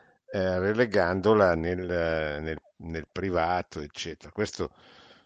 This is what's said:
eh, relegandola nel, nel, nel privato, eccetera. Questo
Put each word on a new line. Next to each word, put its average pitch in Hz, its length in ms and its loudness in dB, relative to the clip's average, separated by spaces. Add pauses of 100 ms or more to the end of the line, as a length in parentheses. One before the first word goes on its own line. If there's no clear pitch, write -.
(320)
eh, 92 280 0
relegandola 101 960 4
nel, 90 300 -2 (560)
nel, 78 160 -6 (200)
nel 80 340 -10
privato, 87 680 -2
eccetera. 78 500 -12
Questo 101 400 -6 (540)